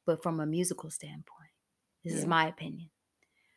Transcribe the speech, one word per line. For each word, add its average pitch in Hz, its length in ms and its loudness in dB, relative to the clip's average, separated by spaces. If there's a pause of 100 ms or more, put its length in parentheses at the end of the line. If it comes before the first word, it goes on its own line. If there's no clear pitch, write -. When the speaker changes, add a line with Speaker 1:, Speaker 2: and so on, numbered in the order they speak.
Speaker 1:
but 165 160 2
from 165 180 0
a 156 60 0
musical 170 460 0
standpoint, - 600 -14 (520)
this 165 100 -4
is 160 100 0
Speaker 2:
Yeah. - 60 0
Speaker 1:
my 165 180 6
opinion. 160 420 -8 (680)